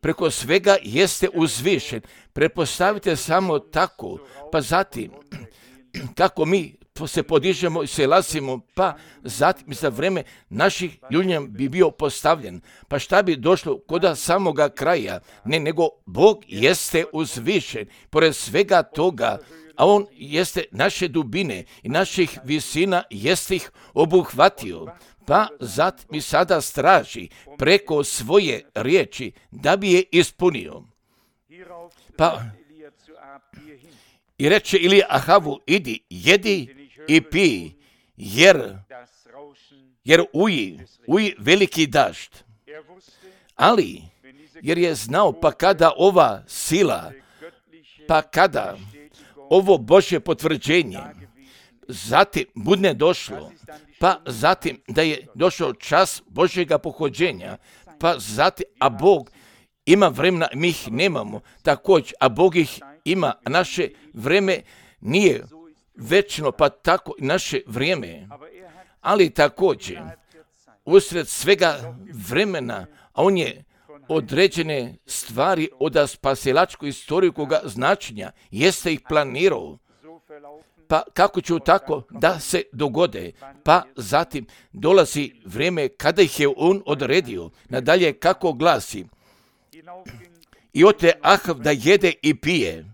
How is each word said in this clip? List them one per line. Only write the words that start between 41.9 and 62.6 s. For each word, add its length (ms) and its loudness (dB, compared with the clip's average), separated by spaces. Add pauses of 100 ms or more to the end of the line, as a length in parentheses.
Ali, 460 2 (600)
jer 160 -2
je 160 0
znao, 380 0
pa 200 0
kada 440 4
ova 500 4
sila, 640 -2 (960)
pa 140 2
kada 540 0 (600)
ovo 420 4
Božje 420 4
potvrđenje 800 -2 (880)
zatim 560 0 (100)
budne 400 0
došlo, 560 -2 (500)
pa 260 2
zatim 600 -2
da 140 0
je 320 -4
došao 400 -2
čas 520 0
Božjega 520 0
pohođenja, 800 -6 (400)
pa 200 0
zatim, 480 -2 (120)
a 100 2
Bog 420 2 (560)
ima 220 6
vremena, 460 0
mi 140 -2
ih 240 -6
nemamo, 480 -4 (220)
također, 580 2
a 80 4
Bog 280 2
ih 240 -2 (240)